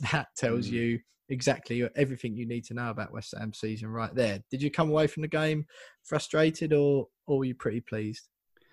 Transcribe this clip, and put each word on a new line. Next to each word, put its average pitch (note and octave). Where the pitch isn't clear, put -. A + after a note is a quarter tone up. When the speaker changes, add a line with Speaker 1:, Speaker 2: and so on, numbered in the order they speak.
Speaker 1:
that D3
tells A#2
Speaker 2:
Mm. A#2
Speaker 1:
you A#2
exactly B2
everything C3
you A#2+
need A#2
to A#2+
know A#2+
about G#2
West -
Ham G#2+
season A2
right A2+
there. G#2+
Did C3
you D3
come D#3
away D3+
from D3+
the D#3
game D#3
frustrated, D#3+
or, C#3+
or C#3
were C3+
you B2+
pretty A#2
pleased? G#2+